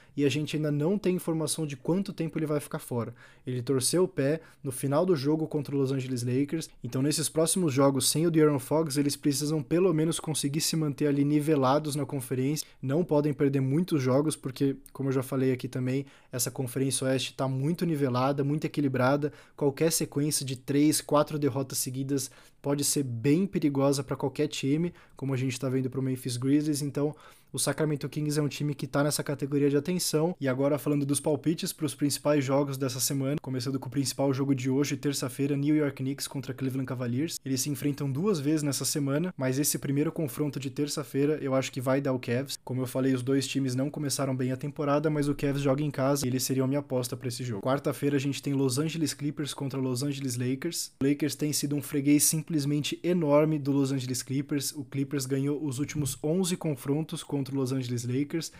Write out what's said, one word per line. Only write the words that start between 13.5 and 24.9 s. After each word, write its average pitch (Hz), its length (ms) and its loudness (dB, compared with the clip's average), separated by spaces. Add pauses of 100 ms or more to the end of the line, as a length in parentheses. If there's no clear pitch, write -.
muitos 147 400 2
jogos, 135 360 2
porque, 139 400 -2 (160)
como 135 180 -4
eu - 20 0
já 135 100 0
falei 131 300 0
aqui 127 160 -4
também, 131 380 -2 (260)
essa 127 140 -2
Conferência 131 600 -2
Oeste 131 280 0
tá 135 140 -2
muito 139 360 -2
nivelada, 139 600 2
muito 147 220 0
equilibrada, 139 640 2 (240)
qualquer 147 340 2
sequência 147 560 0
de 131 80 -4
três, 147 460 4
quatro 151 380 2
derrotas 135 400 -2
seguidas 135 520 -2 (320)
pode 143 220 0
ser 147 180 2
bem 139 440 2
perigosa 143 580 2
pra 143 120 -4
qualquer 147 300 -2
time, 151 460 0 (240)